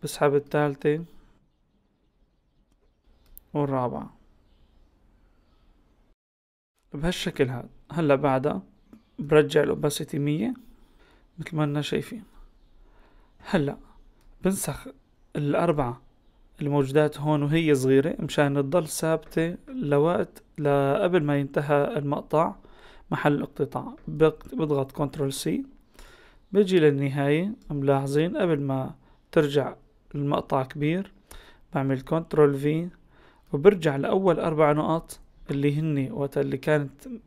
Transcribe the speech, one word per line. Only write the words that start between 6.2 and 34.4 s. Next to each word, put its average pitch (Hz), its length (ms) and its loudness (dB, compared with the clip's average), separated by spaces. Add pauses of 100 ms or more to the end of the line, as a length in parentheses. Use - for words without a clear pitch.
بهالشكل 151 540 -2
هاد. 127 200 -8 (240)
هلا 151 220 2
بعدها 139 480 0 (560)
برجع 151 440 4
الأوباسيتي 151 560 -2
مية 156 360 -2 (840)
مثل 160 180 -8
ما 151 100 0
لنا 147 160 -2
شايفين. 147 420 -6 (1120)
هلا 147 380 -2 (680)
بنسخ 185 440 -4 (480)
الأربعة 147 640 0 (640)
الموجودات 143 580 0
هون 147 220 0
وهي 151 320 2
صغيرة 135 440 2
مشان 143 360 0
تضل 143 340 0
ثابتة 160 680 -2 (120)
لوقت 175 760 0 (160)
لقبل 143 640 2
ما 147 160 2
ينتهى 143 600 0
المقطع 147 560 -2 (560)
محل 147 220 2
الاقتطاع. 147 640 -6 (120)
بق-، 156 460 0
بضغط 147 380 -2
كنترول 139 400 -4
سي، 208 320 -4 (880)
بجي 185 280 4
للنهاية. 143 720 2 (180)
ملاحظين 139 680 0
قبل 170 240 0
ما 135 340 -4 (380)
ترجع 143 420 2 (400)
المقطع 143 480 -2
كبير 151 500 -4 (640)
بعمل 135 260 -2
كنترول 156 540 2
في، 151 340 -2 (640)
وبرجع 160 440 2
لأول 185 440 0